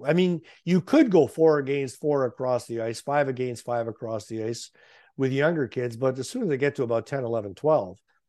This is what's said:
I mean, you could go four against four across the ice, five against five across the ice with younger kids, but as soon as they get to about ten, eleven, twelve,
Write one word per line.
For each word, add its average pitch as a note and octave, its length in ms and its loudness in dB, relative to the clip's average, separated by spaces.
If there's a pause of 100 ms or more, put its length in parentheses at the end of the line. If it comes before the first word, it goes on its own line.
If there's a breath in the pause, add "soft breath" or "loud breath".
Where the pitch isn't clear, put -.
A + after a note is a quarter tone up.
I D3 80 2
mean, F3+ 280 2 (220 loud breath)
you F3 160 4
could C#4 300 4
go D#3+ 180 6
four D#3+ 300 4
against C#3 420 -4
four C#3+ 260 2
across B2 420 -2
the A2+ 140 -6
ice, A2+ 200 -6
five C#3+ 260 0
against B2+ 380 -6
five A#2+ 220 -2
across A2 400 -8
the A2 160 -6
ice A#2 260 -6 (480 soft breath)
with C3+ 160 0
younger D3 340 0
kids, B2 300 -6
but C3 220 0
as B2+ 100 -8
soon B3+ 140 -6
as F#3+ 60 -2
they C#3 80 0
get C#3 180 0
to C#3+ 80 -2
about A2+ 220 -2
ten, C3+ 180 -6
eleven, A2 300 -4
twelve, A2 460 0 (300)